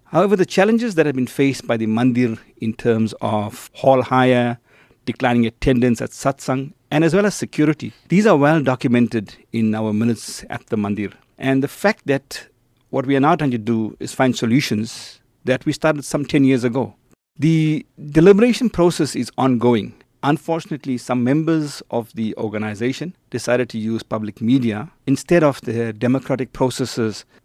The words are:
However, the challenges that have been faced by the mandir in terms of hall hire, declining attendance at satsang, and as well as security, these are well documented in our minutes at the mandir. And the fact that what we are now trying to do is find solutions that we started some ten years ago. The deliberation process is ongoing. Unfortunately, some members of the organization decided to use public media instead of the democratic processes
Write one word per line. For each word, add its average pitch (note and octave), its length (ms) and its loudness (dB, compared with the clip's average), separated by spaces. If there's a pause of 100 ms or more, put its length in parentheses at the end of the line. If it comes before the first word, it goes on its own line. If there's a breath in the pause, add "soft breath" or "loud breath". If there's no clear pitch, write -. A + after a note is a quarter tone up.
However, G3 320 2
the F3+ 100 2
challenges A3 500 2
that D#3 100 4
have C#3+ 100 0
been B2+ 120 -2
faced C#3 380 -2
by A#2 120 0
the A2 100 -2
mandir A#2 500 2 (200)
in A2+ 160 -6
terms A2 480 0
of G#2+ 540 -6
hall C3 260 2
hire, B2 580 2 (460 soft breath)
declining A#2+ 400 0
attendance B2 560 0
at A#2 80 -6
satsang, C#3 640 -4 (180)
and D#3 140 2
as D#3 100 2
well G#3 100 2
as G3 100 -2
security, C#3+ 580 -2 (160)
these G#3+ 180 4
are F#3+ 80 6
well D3+ 260 4
documented A#2+ 720 0 (200)
in A2 200 0
our A2 200 -4
minutes A2+ 560 -4
at - 160 -12
the - 100 -4
mandir. G2+ 380 -4 (240)
And C3+ 260 0
the C#3 60 -4
fact - 380 -4
that - 420 -6 (400)
what B2+ 160 -4
we C#3 100 0
are C3+ 60 2
now D#3 160 4
trying C#3+ 140 -2
to A#2+ 60 -2
do A2 440 -2
is - 120 -10
find C3 220 2
solutions A#2 840 -2 (240)
that B2+ 200 -2
we D3+ 60 0
started D3+ 320 -2
some D3 220 -4
ten C#3 180 2
years C3 220 4
ago. A#2+ 280 -2 (460)
The D#3 460 2 (240)
deliberation G3+ 600 6
process E3+ 460 0
is A#2+ 220 -4
ongoing. A#2+ 560 2 (300)
Unfortunately, D3 720 -4
some B2 260 -2
members D3+ 580 0 (100)
of A#2 240 -6
the A2 200 -4
organization G#2+ 800 -6 (140)
decided B2 400 -2
to A#2 80 -10
use A2 260 -4
public G#2+ 380 -8
media A#2 500 0 (140)
instead D#3+ 380 2
of C#3+ 180 2
the A#2 320 -6
democratic B2 580 -2
processes A#2+ 720 -4 (220 soft breath)